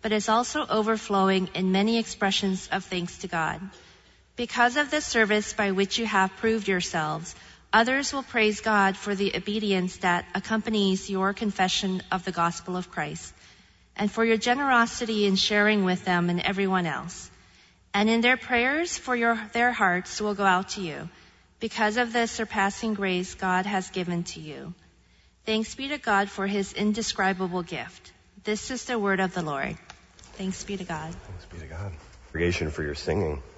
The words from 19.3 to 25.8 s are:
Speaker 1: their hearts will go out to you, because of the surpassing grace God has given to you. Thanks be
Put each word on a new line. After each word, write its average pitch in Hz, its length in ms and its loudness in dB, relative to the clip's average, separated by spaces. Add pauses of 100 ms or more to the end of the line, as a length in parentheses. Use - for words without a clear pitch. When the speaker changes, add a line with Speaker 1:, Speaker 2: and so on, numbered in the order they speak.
Speaker 1:
their 240 180 4
hearts 190 500 0
will 208 140 0
go 202 80 -2
out 190 260 4
to 208 120 -6
you, 156 280 -8 (500)
because 220 380 0
of 240 160 0
the 233 140 2
surpassing 214 680 -2
grace 185 400 -2
God 185 320 0
has 196 240 -2
given 175 360 -2
to - 140 -12
you. 151 360 -12 (720)
Thanks 220 260 -2
be 269 140 -8